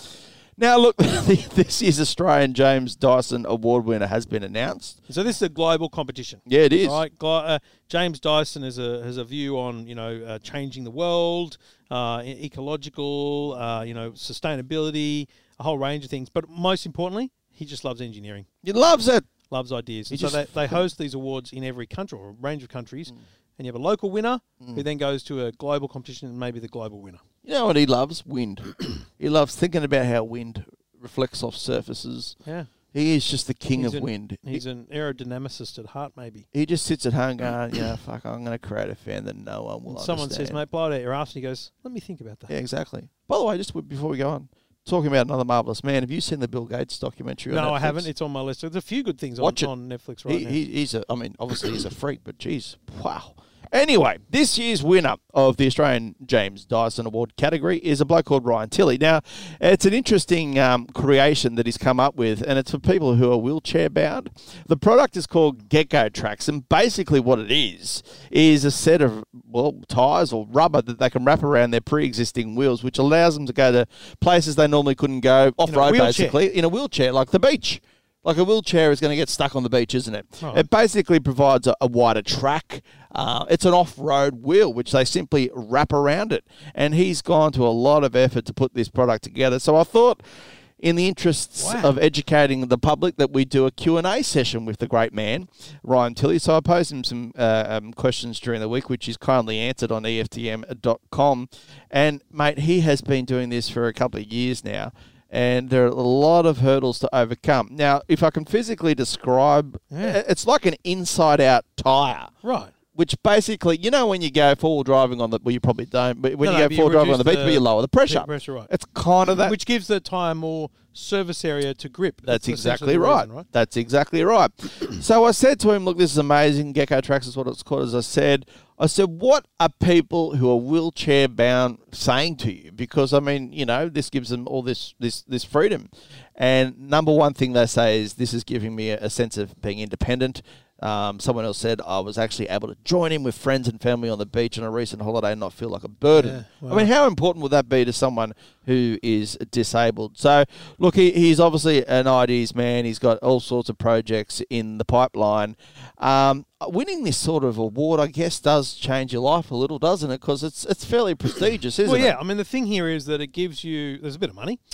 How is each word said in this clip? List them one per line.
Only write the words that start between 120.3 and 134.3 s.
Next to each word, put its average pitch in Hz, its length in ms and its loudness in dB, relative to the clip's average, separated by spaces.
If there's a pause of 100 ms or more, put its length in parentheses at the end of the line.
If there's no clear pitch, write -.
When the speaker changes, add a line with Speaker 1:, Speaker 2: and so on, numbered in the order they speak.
Speaker 2:
more 160 340 -6 (220)
surface 185 540 -6
area 143 280 -2
to - 140 -14
grip. 165 340 -4
Speaker 1:
That's 117 240 -2
Speaker 2:
That's 113 140 -4
essentially 123 340 0
Speaker 1:
exactly - 20 -
Speaker 2:
the 175 40 4
Speaker 1:
right. 170 220 4
Speaker 2:
reason, 107 160 -8
right? 165 160 -16
Speaker 1:
That's 117 240 0
exactly 139 480 0
right. 202 300 4
<clears throat> - 460 -10
So 226 220 6
I 233 80 6
said 262 300 4
to 208 100 4
him, 196 140 2
"Look, 180 120 -2
this 170 140 4
is 139 60 0
amazing. 147 560 4
Gecko 143 280 2
Tracks 135 240 -2
is 127 120 -10
what 131 100 -4
it's - 160 -10
called," 139 200 -2
as 120 120 -4
I 120 60 0
said. 143 440 0 (320)
I - 100 0
said, 196 180 4 (160)
"What 262 240 4 (140)
are 165 100 4 (120)
people 165 540 2
who 127 160 4
are 123 60 4
wheelchair 143 720 2
bound 123 480 2 (160)
saying 143 440 0
to 117 160 -4
you?" 80 200 -18
Because, 127 400 -2
I 143 80 6
mean, 143 320 -4
you 151 120 -6
know, 127 240 0
this 147 200 -6
gives 127 200 -6
them 123 180 -6